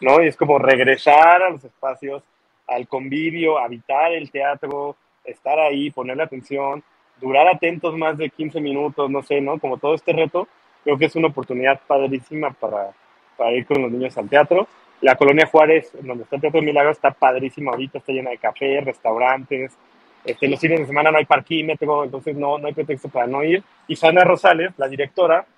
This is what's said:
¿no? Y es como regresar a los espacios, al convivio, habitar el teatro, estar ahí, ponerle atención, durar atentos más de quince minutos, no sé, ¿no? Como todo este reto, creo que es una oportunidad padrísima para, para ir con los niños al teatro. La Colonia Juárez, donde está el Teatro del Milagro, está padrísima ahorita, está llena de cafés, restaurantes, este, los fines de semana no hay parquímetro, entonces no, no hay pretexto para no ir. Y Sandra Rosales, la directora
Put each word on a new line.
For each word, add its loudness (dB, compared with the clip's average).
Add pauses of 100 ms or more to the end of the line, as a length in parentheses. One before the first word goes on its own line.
¿no? 6
Y 4
es -6
como 2
regresar 6
a 0
los -12
espacios, -10 (440)
al -6
convivio, -2
habitar -2
el -8
teatro, -6 (280)
estar -6
ahí, 0
ponerle -8
atención, -8 (380)
durar 2
atentos -2
más -4
de -6
quince -10
minutos, -4
no -4
sé, -4
¿no? -6
Como -6
todo -2
este -4
reto, -2 (360)
creo 0
que 0
es -4
una 0
oportunidad -2
padrísima -2
para, -8 (460)
para 0
ir -2
con 0
los -4
niños -6
al -8
teatro. 2 (320)
La 4
Colonia 6
Juárez, 4
donde -12
está -10
el -8
Teatro 0
del -2
Milagro, 2
está 0
padrísima -2
ahorita, -8
está -10
llena -6
de -10
cafés, -2
restaurantes, -2 (480)
este, -4
los -2
fines 0
de -6
semana 2
no 6
hay 2
parquímetro, -2
entonces -8
no, -4
no -8
hay -6
pretexto -8
para -2
no -2
ir. 0 (240)
Y -8
Sandra 6
Rosales, 2
la -4
directora 0 (120)